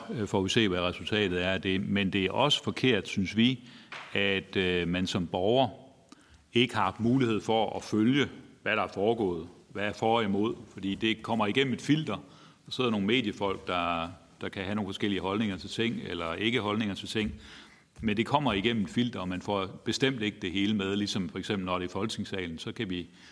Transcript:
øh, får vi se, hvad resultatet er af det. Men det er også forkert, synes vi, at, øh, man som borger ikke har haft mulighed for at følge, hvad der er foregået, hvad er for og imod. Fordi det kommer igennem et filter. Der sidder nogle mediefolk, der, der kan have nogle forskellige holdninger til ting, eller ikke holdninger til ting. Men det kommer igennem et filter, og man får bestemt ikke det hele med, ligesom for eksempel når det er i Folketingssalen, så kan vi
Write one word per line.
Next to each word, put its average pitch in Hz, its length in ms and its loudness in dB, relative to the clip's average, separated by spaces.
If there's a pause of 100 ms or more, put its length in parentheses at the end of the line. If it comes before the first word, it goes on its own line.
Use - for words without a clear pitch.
(140)
øh, 110 140 -2
får 101 140 2
vi 95 80 2
se, 113 180 4
hvad 90 140 2
resultatet 90 640 0
er 92 60 2
af 95 120 0
det. 95 280 0
Men 101 240 2
det 98 120 4
er 90 60 0
også 139 320 2
forkert, 110 440 2
synes 95 300 -2
vi, 123 220 4 (540)
at, 98 420 0
øh, 90 320 2
man 90 200 0
som 90 200 -2
borger 110 400 2 (840)
ikke 123 220 4
har 107 80 2
haft 92 160 0
mulighed 117 420 4
for 110 360 0
at 87 60 -6
følge, 117 440 4 (340)
hvad 101 140 0
der 104 80 2
er 90 100 -2
foregået, 95 540 0 (220)
hvad 101 140 -6
er 104 100 -2
for 113 240 2
og 117 60 2
imod. 104 320 0 (180)
Fordi 98 220 -4
det 110 260 0
kommer 110 260 0
igennem 131 260 2
et - 80 -4
filter. 143 360 2 (480)
Der - 60 -20
sidder 127 180 0
nogle 104 160 2
mediefolk, 101 640 0
der, 85 420 0 (320)
der 101 80 -6
kan 98 140 -6
have 98 120 -4
nogle 104 120 -2
forskellige 95 340 -2
holdninger 98 360 0
til 78 120 -12
ting, 117 320 -2
eller 85 320 -6
ikke 113 260 0
holdninger 104 360 0
til - 120 -10
ting. 107 240 -2 (680)
Men 104 160 0
det 113 80 2
kommer 143 280 2
igennem 107 300 2
et 87 60 -4
filter, 120 300 0
og 92 80 -6
man 90 140 -4
får 98 240 -2
bestemt 117 560 -2
ikke 104 200 -2
det 92 100 -4
hele 101 220 2
med, 98 220 0
ligesom 101 340 -2
for 98 100 -8
eksempel 95 260 -4
når 90 80 -2
det 90 120 -2
er 90 40 -8
i - 20 -12
Folketingssalen, 95 680 -4
så 113 120 -8
kan 107 180 -6
vi 87 180 -4 (240)